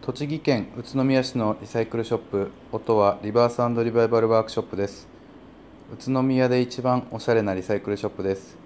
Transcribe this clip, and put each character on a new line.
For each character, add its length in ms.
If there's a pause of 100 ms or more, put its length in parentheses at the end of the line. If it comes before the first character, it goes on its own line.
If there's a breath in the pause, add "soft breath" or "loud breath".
栃 220
木 120
県 280 (100)
宇 60
都 220
宮 180
市 140
の 240
リ 40
サ 140
イ 80
ク 80
ル 80
シ 80
ョ 60
ッ 20
プ、 320 (220)
音 240
は 260
リ 80
バ 180
ー 0
ス& 360
リ 40
バ 140
イ 60
バ 100
ル 80
ワ 140
ー 20
ク 80
シ 80
ョ 20
ッ 40
プ 100
で 140
す。 180 (880)
宇 180
都 100
宮 280
で 100
一 220
番 280
お 100
し 100
ゃ 40
れ 80
な 140
リ 80
サ 100
イ 60
ク 100
ル 60
シ 100
ョ 40
ッ 20
プ 100
で 140
す。 300